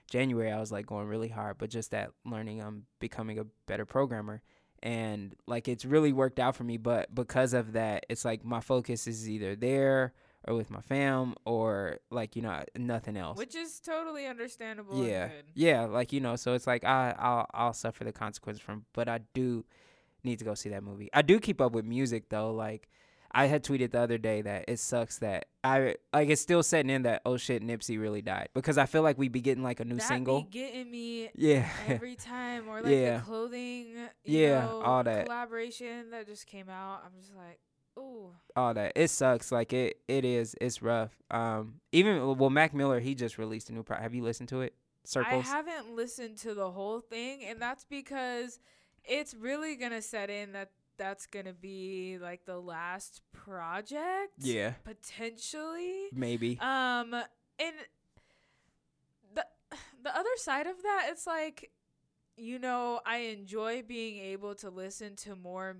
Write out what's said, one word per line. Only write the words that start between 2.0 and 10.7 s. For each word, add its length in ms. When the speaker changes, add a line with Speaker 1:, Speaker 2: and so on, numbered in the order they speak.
Speaker 1:
learning, 380
I'm 220
becoming 380
a 60
better 200
programmer. 560
And, 520
like, 220
it's 160
really 280
worked 260
out 180
for 80
me. 120
But 380
because 400
of 200
that, 340
it's 160
like 200
my 160
focus 460
is 240
either 240
there 580
or 120
with 160